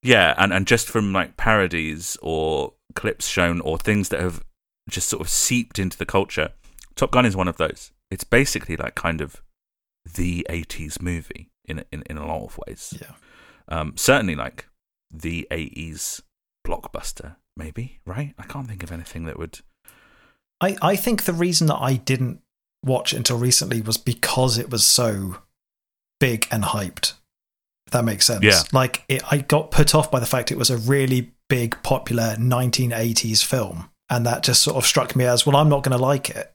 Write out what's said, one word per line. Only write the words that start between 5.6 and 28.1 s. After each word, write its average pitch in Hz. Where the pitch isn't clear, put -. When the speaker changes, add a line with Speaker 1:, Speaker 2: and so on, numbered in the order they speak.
Speaker 1:
into 92
the -
culture, 87
Top -
Gun 123
is 101
one 92
of 85
those. -
It's -
basically, -
like, -
kind 82
of 71
the 87
eighties 80
movie 85
in, 78
in, 76
in -
a 76
lot 78
of -
ways. -
Speaker 2:
Yeah. -
Speaker 1:
Um, 78
certainly, 110
like, 65
the 82
eighties 80
blockbuster, -
maybe, 80
right? 135
I -
can't 135
think 101
of 82
anything 82
that 78
would -
Speaker 2:
I, 190
I 190
think 208
the 180
reason 165
that 151
I 131
didn't 127
watch 131
it 120
until 120
recently 123
was 113
because 123
it -
was 117
so 98
big 120
and 110
hyped. 98
If -
that 120
makes 101